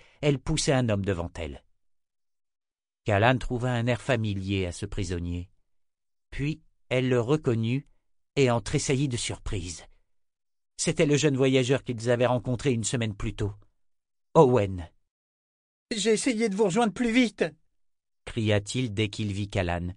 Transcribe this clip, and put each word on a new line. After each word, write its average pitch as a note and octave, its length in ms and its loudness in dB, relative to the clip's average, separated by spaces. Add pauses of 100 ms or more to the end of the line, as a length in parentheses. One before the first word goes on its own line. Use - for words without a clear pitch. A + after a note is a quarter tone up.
(200)
elle D3 180 2
poussait D#3 360 0
un B2+ 160 2
homme G2+ 160 0
devant E2+ 300 -4
elle. C#2+ 260 -10 (1400)
Callan A2 340 2
trouva B2 320 -4
un A#2 160 -2
air A#2+ 160 -2
familier G2 640 -2
à F2 60 -6
ce - 120 -10
prisonnier. F2 640 -6 (840)
Puis D3 300 -6 (280)
elle B2+ 200 0
le B2 120 4
reconnut A#2+ 680 0 (480)
et C3 160 4
en A#2 100 2
tressaillit C#3 460 -2
de A#2+ 100 -4
surprise. F2+ 680 -8 (920)
C'était D#3+ 300 0
le D3 100 4
jeune C#3 200 2
voyageur C3 480 2
qu'ils A#2 260 -4
avaient A#2+ 160 2
rencontré B2 460 -2
une A#2 100 -2
semaine A2+ 320 -2
plus A2 220 -6
tôt. G#2 160 -4 (840)
Owen. « G#2 560 4 (1080)
J'ai G#3 140 0
essayé A3 380 2
de F#3+ 80 -2
vous A3 80 4
rejoindre G3+ 280 2
plus A#3 200 0
vite », A#3 320 2 (800)
cria-t-il G#2+ 680 0
dès G#2+ 160 0
qu'il G#2 240 -6
vit G2+ 160 -4
Callan. « F2 480 -2